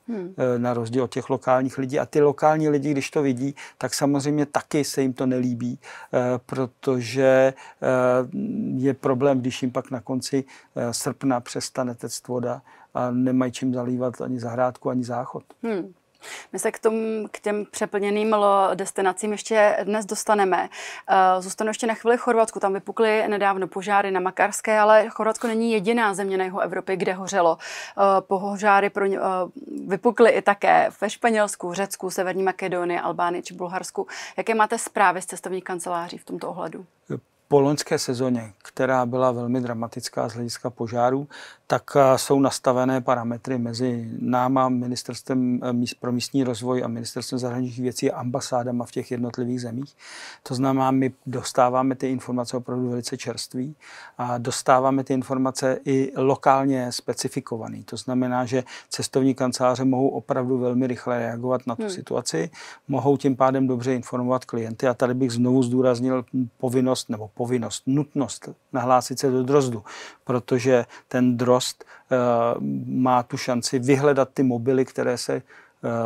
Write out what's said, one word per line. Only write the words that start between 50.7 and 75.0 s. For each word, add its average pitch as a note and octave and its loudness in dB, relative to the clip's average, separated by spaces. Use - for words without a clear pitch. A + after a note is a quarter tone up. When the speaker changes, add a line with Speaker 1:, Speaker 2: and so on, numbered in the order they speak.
Speaker 2:
my C3 2
dostáváme B2+ 2
ty C3 -4
informace B2 -4
opravdu B2 -4
velice A#2+ -6
čerství B2+ -8
a B2 -4
dostáváme C3 2
ty C#3 -2
informace C3 -2
i C3+ 0
lokálně C3+ 2
specifikovaný. A2+ -8
To - -14
znamená, B2+ -2
že B2 0
cestovní C3+ 0
kanceláře B2+ 0
mohou C3 2
opravdu B2+ -2
velmi B2 0
rychle B2 -4
reagovat A#2 -4
na A#2+ -4
tu A3+ -6
Speaker 1:
Hmm. G#3+ -4
Speaker 2:
situaci, - -4
mohou C#3 2
tím C3 0
pádem C3+ 2
dobře B2+ 0
informovat B2 -2
klienty. A2+ -4
A A#2+ 2
tady B2 0
bych B2+ 0
znovu B2 4
zdůraznil B2+ 2
povinnost, B2+ 0
nebo G#2+ -8
povinnost, A#2+ -4
nutnost C#3+ -2
nahlásit B2+ 0
se C#3 0
do B2+ 2
Drozdu, B2+ 2
protože B2 2
ten B2+ 2
Drozd, B2 2
eh, - -4
má B2+ 2
tu - -8
šanci B2+ -2
vyhledat C3+ 4
ty C#3+ 2
mobily, B2+ 2
které B2 -2